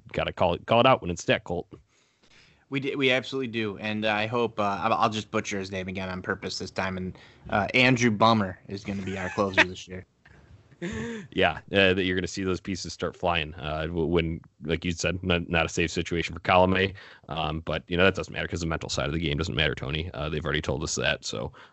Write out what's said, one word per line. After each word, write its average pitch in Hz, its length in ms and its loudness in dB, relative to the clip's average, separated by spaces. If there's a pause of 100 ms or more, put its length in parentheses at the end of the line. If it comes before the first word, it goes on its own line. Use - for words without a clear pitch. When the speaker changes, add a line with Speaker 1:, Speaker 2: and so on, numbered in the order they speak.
(120)
Speaker 1:
gotta 78 200 -2
call 87 220 2
it, - 120 -10
call 117 140 4
it 123 60 6
out 131 160 6
when 87 80 -4
it's 85 120 -4
Stat 120 220 0
Cult. 85 240 -6 (1040)
Speaker 2:
We 139 100 -2
d-, 131 160 -4
we 135 140 4
absolutely 131 380 0
do, 107 300 -4
and 107 280 -4
I 107 200 2
hope, 117 340 -2
uh, 101 220 0
I'll, 113 120 2
I'll 110 160 4
just 107 200 -6
butcher 104 280 -2
his 95 140 -6
name 92 160 -6
again 95 200 -6
on 92 140 -8
purpose 95 360 -6
this 95 120 -8
time. 95 260 -4
And, 90 220 -8 (320)
uh, 104 240 2
Andrew 123 360 6
Bummer 107 480 4 (100)
is 98 160 -10
gonna 98 180 -4
be 95 160 -6
our 92 120 -4
closer 98 340 2
this 90 240 -6
year. 92 220 -12
<laughs> - 40 -20 (1160)
Speaker 1:
Yeah, 87 260 2 (160)
uh, 95 180 6
that 92 120 0
you're 90 120 0
gonna 90 100 -2
see 98 160 -6
those 92 180 0
pieces 90 340 -8
start 82 200 -6
flying, 85 420 -2
uh, 76 300 -4
w-, 82 200 -2
when, 82 340 0 (240)
like 80 180 -2
you 90 100 -2
said, 87 300 -2
not, 87 280 2
not 80 160 2
a - 20 -4
safe 85 220 0
situation 82 440 -2
for 82 60 -10
Colome. 92 540 4 (340)
Um, 78 380 -4
but, 78 200 -2
you 87 120 -2
know, 90 60 8
that 95 100 6
doesn't 82 180 -6
matter 80 160 -6
'cause 90 140 -4
the 82 40 -2
mental 80 220 -4
side - 180 -2
of 71 60 -2
the 82 60 -2
game 76 180 -2
doesn't 80 180 -2
matter, 71 200 2
Tony. 78 400 -6
Uh, 73 160 -6
they've 80 120 -4
already 73 200 -2
told 71 200 -4
us 73 120 -4
that. 69 320 -2
So, 60 260 -6 (200)